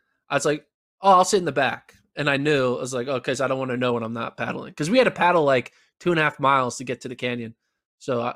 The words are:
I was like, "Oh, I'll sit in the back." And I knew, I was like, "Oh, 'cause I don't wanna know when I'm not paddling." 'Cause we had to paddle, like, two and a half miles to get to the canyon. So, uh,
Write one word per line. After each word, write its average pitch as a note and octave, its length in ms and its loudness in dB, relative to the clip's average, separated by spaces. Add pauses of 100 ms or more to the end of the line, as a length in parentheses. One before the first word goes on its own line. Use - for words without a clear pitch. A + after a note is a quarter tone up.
(280)
I C#3+ 60 -6
was C#3 100 0
like, D3+ 220 -2 (340)
"Oh, G3 120 6
I'll F#3 120 8
sit G3 140 0
in F3+ 60 -2
the D#3 80 -2
back." C3 420 -2 (220)
And D3 120 -2
I C#3 80 2
knew, C#3 400 2
I - 40 -6
was B2+ 120 -8
like, B2 160 -4
"Oh, C3+ 120 -2
'cause C3 200 -4
I C3+ 60 0
don't C3 140 -2
wanna B2+ 160 -4
know B2 180 0
when A#2 80 -2
I'm A2+ 100 -8
not A#2 240 -10
paddling." C3 380 -8
'Cause D3+ 160 -4
we B3 80 4
had B3 60 6
to G3 80 2
paddle, F3 320 2
like, C3+ 280 2 (280)
two F3 100 -2
and E3+ 80 2
a D#3 60 2
half D3 160 -2
miles C3+ 380 2
to C3+ 60 -12
get B2 180 -8
to B2+ 60 -10
the B2 80 -10
canyon. A#2+ 380 -6 (460)
So, B2 200 -2
uh, A#2+ 160 -4